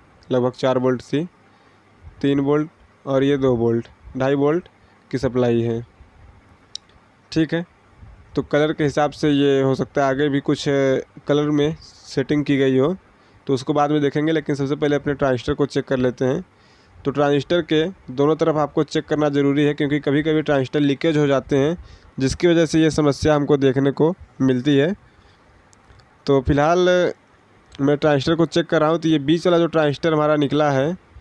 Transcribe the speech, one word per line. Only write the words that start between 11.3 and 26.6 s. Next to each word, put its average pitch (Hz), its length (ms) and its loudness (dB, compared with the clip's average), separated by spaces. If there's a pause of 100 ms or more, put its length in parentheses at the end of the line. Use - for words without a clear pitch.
में 147 300 0
सेटिंग - 640 -4
की 143 120 0
गई 131 220 2
हो, 156 180 2 (500)
तो 139 80 0
उसको 131 180 -4
बाद 143 180 0
में 151 100 0
देखेंगे, 147 320 -2
लेकिन 151 220 -2
सबसे 139 220 -4
पहले 147 200 0
अपने 143 180 -4
transistor 135 400 -2
को 143 120 0
check 131 180 -4
कर 131 140 -2
लेते 127 260 -2
हैं। 151 200 -2 (520)
तो - 140 -6
ट्रांजिस्टर 143 520 0
के 156 220 0 (280)
दोनों 143 240 2
तरफ 160 200 0
आपको 151 280 -2
चेक 151 220 -4
करना 151 220 0
ज़रूरी 143 360 2
है, 147 100 2
क्योंकि 147 260 -2
कभी-कभी 151 420 0
ट्रांजिस्टर 143 380 -2
लीकेज 147 360 0
हो 147 100 2
जाते 139 300 0
हैं, 147 200 0 (420)
जिसकी 135 280 0
वजह 165 200 4
से 160 140 0
ये 160 100 4
समस्या 151 440 0
हमको 143 220 2
देखने 135 360 2
को 151 200 0 (280)
मिलती 131 360 2
है। 151 160 2 (1300)
तो 139 140 4
फिलहाल 160 480 2 (880)